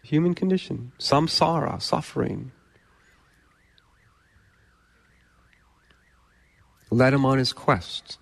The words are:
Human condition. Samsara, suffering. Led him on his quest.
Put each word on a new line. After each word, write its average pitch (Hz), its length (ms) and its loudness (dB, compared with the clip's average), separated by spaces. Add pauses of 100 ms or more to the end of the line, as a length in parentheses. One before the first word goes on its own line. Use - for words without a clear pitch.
Human 170 320 2
condition. 185 640 -2
Samsara, 160 800 0
suffering. - 720 -6 (4000)
Led 127 220 4
him 135 120 2
on 135 140 4
his 127 120 0
quest. - 720 -4